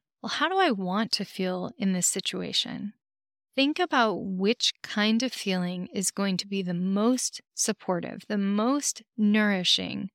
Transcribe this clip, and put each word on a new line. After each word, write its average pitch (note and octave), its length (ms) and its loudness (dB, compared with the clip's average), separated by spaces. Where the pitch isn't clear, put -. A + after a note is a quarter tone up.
"Well, - 80 -6
how D4 180 0
do F#4 100 0
I F4+ 140 6
want F#3+ 420 0
to G3 120 -4
feel F#3 520 -4
in F#3+ 160 2
this F3+ 140 0
situation?" - 840 -4
Think C#4 260 2
about B3+ 340 2
which F#3+ 580 0
kind A3 400 2
of B3+ 120 -2
feeling F3+ 600 -2
is F#3+ 160 -2
going G3 280 0
to G3 100 -6
be G3 140 -2
the F3+ 120 -2
most G3+ 680 0
supportive, - 760 -4
the G#3 80 -2
most G#3+ 680 0
nourishing G3+ 960 2